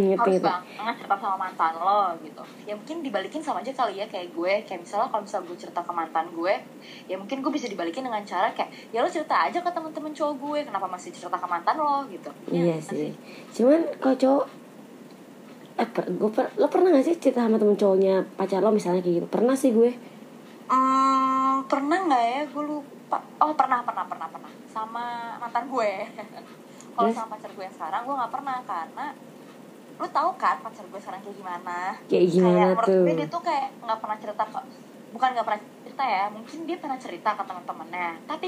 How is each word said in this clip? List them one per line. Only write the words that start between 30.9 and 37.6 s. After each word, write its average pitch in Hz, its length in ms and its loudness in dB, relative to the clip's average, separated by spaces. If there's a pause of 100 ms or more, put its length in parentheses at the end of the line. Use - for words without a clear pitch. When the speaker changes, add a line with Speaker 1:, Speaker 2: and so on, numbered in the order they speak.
Speaker 2:
sekarang 190 200 -12
kayak 202 160 -12
gimana? 180 400 -8 (280)
Speaker 1:
Kayak - 240 4
gimana 180 240 6
Speaker 2:
Kayak 180 160 6
menurut 226 160 2
Speaker 1:
tuh? 190 160 6
Speaker 2:
gue 170 160 4
dia 160 120 -2
tuh 339 120 -6
kayak 311 260 -2 (140)
nggak 226 160 -4
pernah 214 200 -6
cerita 208 280 -6
ke, - 140 -10 (500)
bukan 233 240 0
nggak 226 160 0
pernah 214 120 0 (200)
cerita - 240 -6
ya, 202 240 2
mungkin 226 280 -12 (120)
dia 349 80 -4
pernah 269 240 -6
cerita 202 320 -4
ke 202 160 -4
teman-temannya, 175 600 -8 (200)